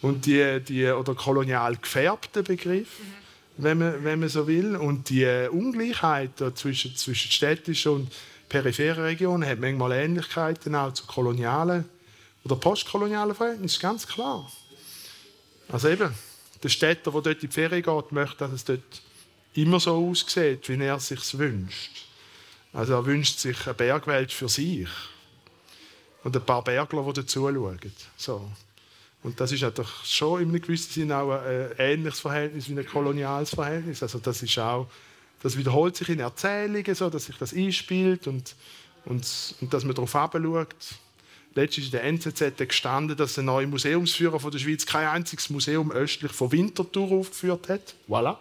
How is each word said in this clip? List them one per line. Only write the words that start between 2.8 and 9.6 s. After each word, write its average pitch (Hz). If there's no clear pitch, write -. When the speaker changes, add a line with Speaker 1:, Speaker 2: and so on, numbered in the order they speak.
Speaker 2:
Mhm. 139
Speaker 1:
wenn 160
man, 165
wenn 156
man 160
so 151
will. 185
Und 143
die 131
Ungleichheit 196
da 131
zwischen, 131
zwischen -
städtischen 156
und 139
peripheren 147
Regionen 165
hat 123